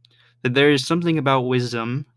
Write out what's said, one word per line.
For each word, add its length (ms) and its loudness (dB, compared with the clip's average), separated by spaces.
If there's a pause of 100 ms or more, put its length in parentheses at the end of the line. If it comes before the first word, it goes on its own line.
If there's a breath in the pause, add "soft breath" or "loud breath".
(440 soft breath)
that 100 -2
there 180 4
is 140 0
something 320 0
about 240 0
wisdom 640 -2 (120)